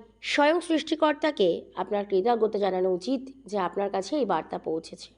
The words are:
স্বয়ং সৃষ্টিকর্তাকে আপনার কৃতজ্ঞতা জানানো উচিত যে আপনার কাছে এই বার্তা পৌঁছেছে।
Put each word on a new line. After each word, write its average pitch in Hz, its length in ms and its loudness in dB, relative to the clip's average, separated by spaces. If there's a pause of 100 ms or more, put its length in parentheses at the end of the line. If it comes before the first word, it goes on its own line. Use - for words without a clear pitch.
(220)
স্বয়ং 302 380 4
সৃষ্টিকর্তাকে 302 880 2 (280)
আপনার 202 300 -2
কৃতজ্ঞতা 208 520 2
জানানো 185 360 2
উচিত 247 260 -2 (260)
যে 196 120 -6
আপনার 190 320 -2
কাছে 196 260 -4
এই 269 100 0
বার্তা 175 320 -2
পৌঁছেছে। - 600 -8